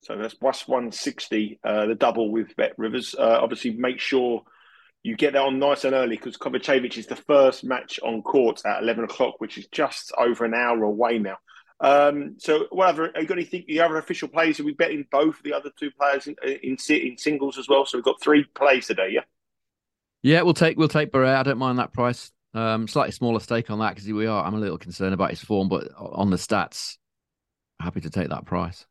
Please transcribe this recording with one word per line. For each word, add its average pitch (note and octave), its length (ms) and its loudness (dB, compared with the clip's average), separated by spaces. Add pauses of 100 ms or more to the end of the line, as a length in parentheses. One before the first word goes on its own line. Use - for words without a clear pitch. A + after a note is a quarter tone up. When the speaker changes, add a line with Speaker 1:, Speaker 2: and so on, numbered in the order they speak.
Speaker 1:
So - 140 -10
that's G#2+ 180 -8
plus - 320 -2
one B2 240 -2
sixty, G#2+ 720 -4
uh, G#2+ 220 0
the A2+ 80 0
double A2+ 360 0
with A2 260 -4
Bet A2 200 0
Rivers. A2 380 -6
Uh, A#2 260 4
obviously, B2 300 -2
make B2+ 300 -4
sure B2 420 0 (600)
you A2 140 -6
get D3 160 2
that C#3 100 4
on C3+ 160 0
nice C#3 260 0
and C3+ 100 2
early B2 240 0
'cause - 180 -12
Kovacevic B2+ 640 -2
is A2 80 -12
the - 100 -10
first C#3 480 4
match B2+ 380 -6
on A2+ 200 -4
court A#2+ 440 2
at G2+ 160 -2
eleven A2+ 220 0
o'clock, A#2+ 340 -2
which - 180 -10
is C#3 120 -16
just - 500 -4
over A#2+ 260 2
an A2+ 80 -2
hour A#2+ 300 0
away A2+ 360 0
now. G2 200 -4 (440)
Um, C#3+ 560 4
so D#3 320 0
what F#3 180 4
other, E3 260 0
have D#3+ 80 -2
you D#3 40 -4
got F3+ 120 -4
anything, F3 280 -8
the D#3 140 0
other E3 160 4
official D#3 320 -6
players? D#3 320 0
Are D3 40 -6
we D3+ 100 -4
betting D#3 360 -2
both D3+ 320 2
the D3 120 -4
other C#3+ 240 -6
two D3 120 -6
players C#3 360 0
in, D3 100 -12 (260)
in C3 140 -4
si-, - 320 0
in B2 80 -10
singles C#3 400 -4
as C3+ 140 -4
well? C#3 160 6
So - 100 -6
we've A#2+ 80 -4
got C3 160 2
three D3 240 6
plays C3+ 420 2
today, F#2+ 260 -2
yeah? B2+ 100 0 (1000)
Speaker 2:
Yeah, D#3 200 6
we'll E3+ 100 4
take, D#3+ 240 4
we'll D#3 120 4
take D3+ 220 0
Barrett. C3 280 4
I C3 40 2
don't C3 140 0
mind B2+ 220 0
that - 160 -4
price. A#2+ 380 -2 (200)
Um, A2+ 340 -2
slightly B2 260 -2
smaller A#2 280 0
stake A2+ 300 -4
on G#2 80 -4
that G#2 180 -2
'cause G2+ 100 -16
we G#2+ 200 -2
are, G#2 180 -2
I'm F2+ 80 -4
a G#2+ 60 -4
little G2 180 -4
concerned F#2+ 380 -4
about F#2 160 0
his - 100 -8
form, G2 300 0
but - 260 -2
on G2+ 320 -2
the F#2 80 2
stats, - 600 -4 (840)
happy E2+ 220 -6
to D#2 80 -10
take E2 180 -4
that D2 160 -8
price. F2 460 -6